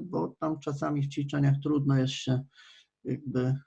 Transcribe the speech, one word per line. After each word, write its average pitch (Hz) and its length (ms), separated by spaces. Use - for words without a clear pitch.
bo 170 360
tam 156 180
czasami 147 440
w 139 60
ćwiczeniach 143 540
trudno 139 340
jest 131 160
się 131 320
jakby, 131 520